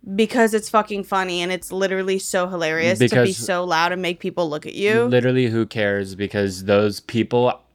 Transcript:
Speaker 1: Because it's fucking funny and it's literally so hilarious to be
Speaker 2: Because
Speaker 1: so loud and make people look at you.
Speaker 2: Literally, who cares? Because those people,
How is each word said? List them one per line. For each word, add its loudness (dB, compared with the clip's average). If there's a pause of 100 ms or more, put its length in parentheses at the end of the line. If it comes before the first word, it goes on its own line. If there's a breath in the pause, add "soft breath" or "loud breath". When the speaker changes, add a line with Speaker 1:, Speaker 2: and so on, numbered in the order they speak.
(140)
Speaker 1:
Because 2
it's -2
fucking -2
funny -2
and -2
it's -6
literally -2
so -2
hilarious 0
to 4
be 4
Speaker 2:
Because 2
Speaker 1:
so -2
loud 2
and -4
make -4
people -4
look -8
at -12
you. 2
Speaker 2:
Literally, 2
who 2
cares? -2
Because -2
those 2
people, 0 (160)